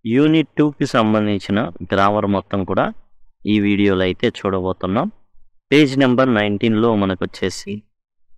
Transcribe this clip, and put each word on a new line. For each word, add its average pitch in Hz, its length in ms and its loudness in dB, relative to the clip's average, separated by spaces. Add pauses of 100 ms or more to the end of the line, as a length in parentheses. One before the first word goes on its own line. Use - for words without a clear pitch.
యూనిట్ 147 520 2
టూకి 147 280 0
సంబంధించిన 107 880 0 (220)
గ్రామర్ 101 320 2
మొత్తం 98 380 -2
కూడా 117 300 -2 (520)
ఈ 104 140 0
వీడియోలో 101 420 0
అయితే 92 260 -2
చూడబోతున్నాం. 95 840 -4 (600)
పేజ్ 139 280 4
నెంబర్ 127 340 2
నైన్టీన్లో 107 600 0
మనకు 95 300 -2
వచ్చేసి 202 580 -8 (540)